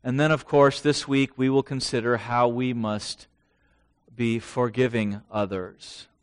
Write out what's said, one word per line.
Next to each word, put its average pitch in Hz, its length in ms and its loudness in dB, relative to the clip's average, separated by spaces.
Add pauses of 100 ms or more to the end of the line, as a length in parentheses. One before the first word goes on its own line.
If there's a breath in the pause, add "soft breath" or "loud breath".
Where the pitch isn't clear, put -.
And 127 160 -2
then, 156 120 4
of 151 140 0
course, 139 360 6
this 143 260 0
week 139 300 0
we 131 120 2
will 135 140 4
consider 120 540 -2
how 120 320 2
we 127 240 -2
must 107 540 -6 (840)
be 117 260 -2
forgiving 113 800 -2 (100)
others. 95 760 -8 (160)